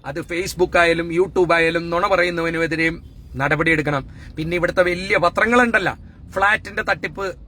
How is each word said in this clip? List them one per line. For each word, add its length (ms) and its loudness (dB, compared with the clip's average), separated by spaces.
അത് 100 -8
Facebook 420 -2
ആയാലും 360 2
YouTube 400 2
ആയാലും 320 0
നുണ 220 0
പറയുന്നവനുമെതിരെയും 840 0
നടപടിയെടുക്കണം. 640 0
പിന്നെ 240 -4
ഇവിടുത്തെ 300 2
വലിയ 260 -2
പത്രങ്ങളുണ്ടല്ലോ, 720 2
ഫ്ലാറ്റിന്റെ 480 0
തട്ടിപ്പ് 340 -6